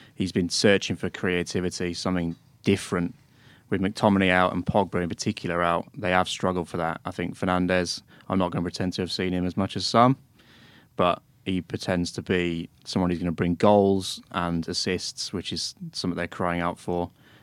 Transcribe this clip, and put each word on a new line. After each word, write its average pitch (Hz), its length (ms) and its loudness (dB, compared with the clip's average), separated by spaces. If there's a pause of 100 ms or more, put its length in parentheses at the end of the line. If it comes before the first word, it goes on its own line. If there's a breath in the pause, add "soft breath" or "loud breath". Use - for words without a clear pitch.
(160 loud breath)
He's 95 160 -2
been 87 180 0
searching 98 460 2
for 90 160 -6
creativity, 90 840 -2
something 85 420 -2 (280)
different. 95 500 0 (560 soft breath)
With 98 100 0
McTominay 98 500 4
out 92 220 4
and 87 140 -4
Pogba 95 360 0
in 87 60 -2
particular 87 560 -4
out, 85 240 0 (100)
they 90 140 -2
have 90 160 4
struggled 90 400 -2
for - 80 -10
that. 85 300 -4
I 95 60 -6
think - 280 -6
Fernandes, 90 640 0 (260 soft breath)
I'm 95 100 0
not 90 140 2
gonna 80 120 -2
pretend 90 300 -4
to - 80 -4
have 90 120 -4
seen 92 180 -2
him 90 140 0
as 90 100 -4
much 95 220 -2
as 90 80 -4
some, 123 320 6 (800 soft breath)
but 90 240 2 (240)
he 92 160 -2
pretends 90 500 -4
to - 100 -8
be 87 460 -2 (160)
someone 90 280 0
who's 87 80 -2
gonna 85 120 -2
bring 87 240 0
goals 98 640 4 (100)
and 85 360 -2
assists, - 640 -4
which 90 220 -6
is - 200 -8 (200)
something 87 240 -4
they're 85 100 -4
crying 87 320 -2
out 87 200 -2
for. 87 320 -4 (320 soft breath)